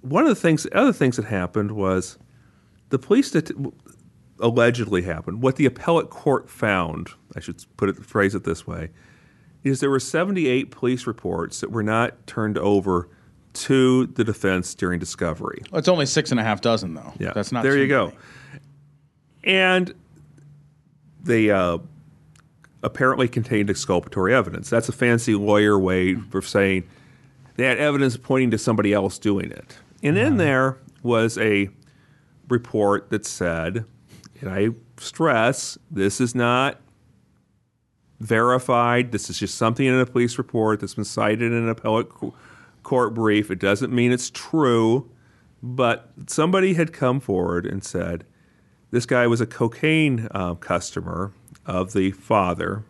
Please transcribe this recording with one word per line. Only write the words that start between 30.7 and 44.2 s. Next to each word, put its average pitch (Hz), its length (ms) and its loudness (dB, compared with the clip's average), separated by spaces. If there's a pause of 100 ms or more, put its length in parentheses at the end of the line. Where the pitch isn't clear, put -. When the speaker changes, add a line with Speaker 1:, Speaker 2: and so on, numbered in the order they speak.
Speaker 1:
was 113 360 2
a 101 300 2 (760)
report 104 600 0
that 107 160 -4
said, 87 580 -4 (560)
and - 100 -8
I 101 200 0 (280)
stress, 120 800 -2 (140)
this 101 300 -2
is 120 140 0
not 123 440 0 (1400)
verified. 120 920 2
This 104 180 -6
is - 80 -8
just - 180 -6
something 117 300 0
in 131 140 2
a 127 60 4
police 123 320 -2
report 107 420 0
that's 98 160 -10
been 110 100 -6
cited 113 460 -2
in 117 60 -2
an 117 120 -2
appellate 113 400 -2
co-, - 240 -12 (500)
court 120 300 0
brief. 107 380 2
It 95 80 -6
doesn't 104 340 0
mean 123 180 4
it's 123 180 -2